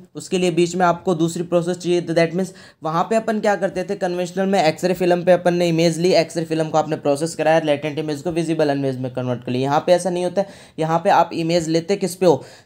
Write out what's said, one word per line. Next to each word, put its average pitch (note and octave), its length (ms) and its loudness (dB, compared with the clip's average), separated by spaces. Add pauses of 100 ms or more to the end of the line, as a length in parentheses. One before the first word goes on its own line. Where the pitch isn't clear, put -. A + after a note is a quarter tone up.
(140)
उसके D#3+ 240 -6
लिए F3+ 120 2
बीच E3+ 260 2
में F#3 100 2
आपको E3+ 280 0
दूसरी E3 280 -2
प्रोसेस F3 340 0
चाहिए। F3 240 0
तो E3+ 140 -6
that E3 180 2
means F#3 160 -4 (340)
वहाँ D#3+ 280 -2
पे A3+ 60 2
अपन A3 240 -2
क्या G3+ 160 2
करते F#3 280 -4
थे, G3 120 -4
कन्वेंशनल F3+ 500 -4
में G3 160 2
एक्सरे E3 320 2
फिल्म F3 300 2
पे F3+ 80 6
अपन F3 220 4
ने F3 140 2
इमेज E3 300 2
ली, F3 160 2
एक्सरे E3 300 2
फिल्म D#3+ 260 -2
को D#3 80 0
आपने D3+ 200 -2
प्रोसेस D3 360 -2
कराया, D#3+ 280 2
लेटेंट D3 360 -2
इमेज D3+ 240 -6
को, F3+ 100 -4
विजिबल D#3 380 0
इमेज C3+ 300 -2
में B2+ 140 -6
कन्वर्ट B2 300 -4
कर B2+ 80 -4
लिया। C3 180 -2
यहाँ D#3 160 2
पे F3+ 60 4
ऐसा F3 180 2
नहीं F3 140 -2
होता F3+ 180 -2
है, G3 60 -6 (300)
यहाँ D#3+ 200 0
पे F#3 140 0
आप E3+ 220 4
इमेज E3 340 0
लेते E3 280 0
किस F#3+ 180 -4
पे F#3+ 120 0
हो, C#3+ 180 4 (220)